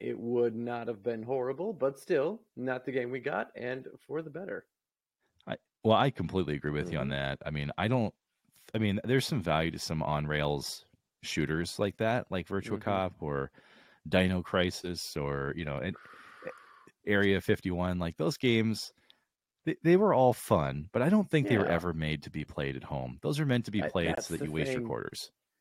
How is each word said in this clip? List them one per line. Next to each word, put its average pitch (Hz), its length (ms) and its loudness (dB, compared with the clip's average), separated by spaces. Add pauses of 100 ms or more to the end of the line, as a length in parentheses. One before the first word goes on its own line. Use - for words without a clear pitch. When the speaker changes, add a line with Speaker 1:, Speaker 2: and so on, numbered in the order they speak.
Speaker 1:
it 120 180 -6
would 120 380 2
not 120 320 -4
have 107 120 -8
been 113 220 -4
horrible, 135 480 -2
but 139 260 -2
still, 170 440 -2 (160)
not 127 280 -4
the 139 60 -6
game 123 200 -2
we 127 100 -6
got, 123 340 -4
and 127 320 -8 (180)
for 147 160 -6
the 160 80 -14
better. 160 360 -10 (840)
Speaker 2:
I, - 80 -6 (300)
well, 110 100 8
I 123 140 6
completely 85 460 0
agree 73 160 -2
with 73 200 -2
you 82 60 -2
on 67 80 -2
Speaker 1:
Mm-hmm. 69 60 -4
Speaker 2:
that. 69 340 -2
I 78 60 -6
mean, 73 260 -4
I 95 100 0
don't, 117 260 0 (600)
I 110 40 -2
mean, 104 280 2
there's 127 200 2
some - 160 -2
value 82 300 2
to 76 80 -8
some 78 240 -2
on-rails 73 840 -2 (380)
shooters 78 560 -2
like 101 180 -2
that, 113 320 -2
like 90 180 -4
Virtua 98 240 -4
Speaker 1:
Mm-hmm. 101 100 -2
Speaker 2:
Cop 95 400 0
or 71 300 -4 (580)
Dino 92 320 4
Crisis 90 720 -2
or, 69 400 -2
you 82 80 -6
know, 73 140 -4
and 78 180 -4 (1120)
Area 101 320 4
fifty-one. 90 600 0
Like, 85 180 -4
those 156 180 0
games, 113 560 2 (720)
they, 160 180 0
they 170 120 8
were 196 180 6
all 123 200 6
fun, 76 580 2
but 120 120 2
I 151 60 4
don't 208 200 4
think 151 180 2
they 117 100 4
were 98 100 4
Speaker 1:
Yeah. 85 80 2
Speaker 2:
ever 85 180 0
made 78 300 -2
to - 80 -14
be 76 120 -6
played 69 320 -4
at 65 80 -10
home. 65 380 -8
Those 147 180 0
are 156 60 0
meant 123 200 2
to 107 60 -8
be 101 120 0
Speaker 1:
I, 78 60 -2
Speaker 2:
played 85 200 0
Speaker 1:
that's - 180 -4
Speaker 2:
so 85 60 -6
that 82 60 -4
Speaker 1:
the 71 80 -6
Speaker 2:
you 76 40 -6
waste 78 200 0
your 127 80 -2
Speaker 1:
thing. 120 80 -4
Speaker 2:
quarters. 52 440 -8 (300)